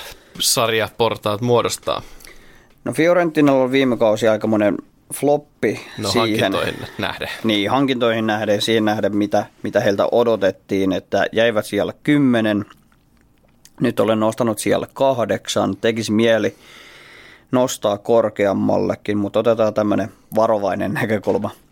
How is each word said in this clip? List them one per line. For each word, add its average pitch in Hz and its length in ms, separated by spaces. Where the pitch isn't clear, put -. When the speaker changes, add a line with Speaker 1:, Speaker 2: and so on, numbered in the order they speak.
Speaker 1:
sarjaportaat 110 1040
muodostaa? 120 600
Speaker 2:
No, 120 100
Fiorentinalla 156 680
on 127 80
viime 131 260
kausi 110 300
aikamoinen 107 500
floppi 143 680
Speaker 1:
No, 107 120
Speaker 2:
siihen. 110 200
Speaker 1:
hankintoihin 82 220
nähden. 82 320
Speaker 2:
Niin, 104 260
hankintoihin 120 580
nähden, 104 340
siihen 113 240
nähden, 104 320
mitä, 104 280
mitä 101 160
heiltä 104 320
odotettiin, 98 800
että 95 400
jäivät 110 340
siellä 95 280
kymmenen. 117 640
Nyt 120 180
olen 110 200
nostanut 110 400
siellä 101 340
kahdeksan. 104 840
Tekisi 110 340
mieli 110 440
nostaa 123 460
korkeammallekin, 101 1200
mutta 101 220
otetaan 110 340
tämmönen 101 380
varovainen 101 580
näkökulma 104 560